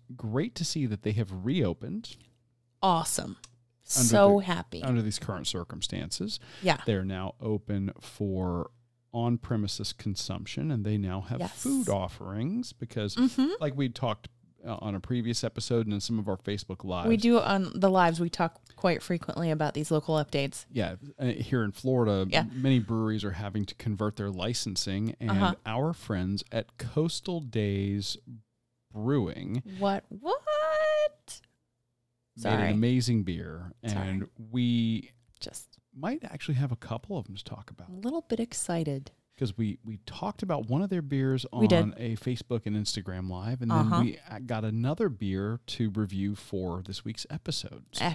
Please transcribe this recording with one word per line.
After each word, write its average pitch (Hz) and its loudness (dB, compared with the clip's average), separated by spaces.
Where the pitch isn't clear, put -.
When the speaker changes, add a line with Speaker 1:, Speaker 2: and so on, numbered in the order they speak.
Speaker 1:
great 123 -2
to 170 -4
see 151 -2
that 107 -4
they 107 0
have 95 -2
reopened. 147 -2
Speaker 2:
Awesome. - 2
Speaker 1:
Under 226 6
Speaker 2:
So 202 10
Speaker 1:
the, 190 -4
Speaker 2:
happy. 170 -4
Speaker 1:
under 123 2
these 107 -2
current 92 -6
circumstances. 92 -4
Speaker 2:
Yeah. 170 2
Speaker 1:
They're 98 2
now 95 -4
open 101 -2
for 92 -2
on-premises 117 -2
consumption, 101 -4
and 113 0
they 107 2
now 95 -2
have 120 -6
Speaker 2:
Yes. 180 -4
Speaker 1:
food 262 0
offerings 104 -2
because, 104 -4
Speaker 2:
Mm-hmm. 262 4
Speaker 1:
like 139 -2
we 139 2
talked, 117 -2
uh, 113 -6
on 101 -2
a 95 -2
previous 117 -2
episode 117 0
and 104 0
in 101 0
some 113 0
of 104 -2
our 95 0
Facebook 98 -6
Lives. 90 0
Speaker 2:
We 226 8
do 233 6
on 190 2
the 190 6
lives. 175 6
We 170 2
talk 165 -2
quite 175 2
frequently 170 -2
about 151 2
these 151 -4
local 156 4
updates. 143 0
Speaker 1:
Yeah, 92 -2
uh, 135 -2
here 120 0
in 104 0
Florida, 113 4
Speaker 2:
Yeah. 135 4
Speaker 1:
m-, 127 -2
many 131 6
breweries 110 0
are 101 -2
having 101 -2
to - -8
convert 104 -2
their 101 -4
licensing, 101 -2
and 113 -2
Speaker 2:
Uh-huh. 175 4
Speaker 1:
our 131 -2
friends 95 -2
at 117 -6
Coastal 165 -2
Days 101 0
Brewing 107 0
Speaker 2:
What? 196 0
What? 605 0
Speaker 1:
made - -2
an - 4
Speaker 2:
Sorry. 95 2
Speaker 1:
amazing 117 4
beer, 85 -6
Speaker 2:
Sorry. 98 -2
Speaker 1:
and 95 -2
we 117 2
Speaker 2:
Just - -14
Speaker 1:
might 220 -6
actually - -4
have 127 2
a 117 0
couple - -8
of 95 -8
them 98 -14
to - -12
talk - -14
about. 98 -16
Speaker 2:
a 185 -16
little 247 -4
bit 226 -2
excited. 160 -2
Speaker 1:
'Cause 117 -2
we, 107 0
we 110 -10
talked - -6
about 156 -2
one 135 2
of 196 -2
their 185 0
beers 135 0
Speaker 2:
We - 6
did. 170 8
Speaker 1:
on 104 0
a 113 -2
Facebook 120 -2
and 107 0
Instagram 92 -2
Live, 110 -4
and 117 0
then - 6
Speaker 2:
Uh-huh. 110 4
Speaker 1:
we - 0
a-, 107 -10
got 117 -4
another 120 0
beer 101 -2
to 113 0
review 98 0
for 92 -4
this 95 -10
week's - -8
episode. - -8
So - -2
we're 175 2